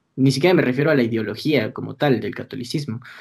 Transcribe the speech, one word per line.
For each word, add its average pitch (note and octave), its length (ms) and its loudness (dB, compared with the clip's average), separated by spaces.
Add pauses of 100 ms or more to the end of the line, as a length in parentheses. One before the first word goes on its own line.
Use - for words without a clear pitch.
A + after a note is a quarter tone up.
(160)
ni C3+ 160 4
siquiera D#3+ 220 2
me D#3+ 80 4
refiero C3 300 2
a D3+ 40 4
la C3 60 4
ideología A2+ 720 -2
como A2 220 -10
tal C3+ 240 2
del G2+ 160 -6
catolicismo, - 680 -8 (200)